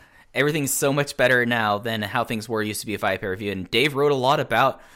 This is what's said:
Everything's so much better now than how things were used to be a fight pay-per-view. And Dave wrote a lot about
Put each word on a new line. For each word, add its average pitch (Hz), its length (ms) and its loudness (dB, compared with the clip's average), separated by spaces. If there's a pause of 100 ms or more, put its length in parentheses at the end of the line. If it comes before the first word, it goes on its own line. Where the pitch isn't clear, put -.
(340)
Everything's 143 400 0
so 143 180 0
much 143 260 -2
better 123 280 4
now 113 320 2
than 110 240 -4
how 110 220 -2
things 113 260 -6
were 110 120 -2
used 107 200 -4
to - 60 -12
be 104 80 -4
a - 20 -4
fight 95 240 -2
pay-per-view. 101 300 -4
And 95 200 -8
Dave 135 240 0
wrote 147 160 2
a 143 40 0
lot 135 260 2
about 120 400 0 (140)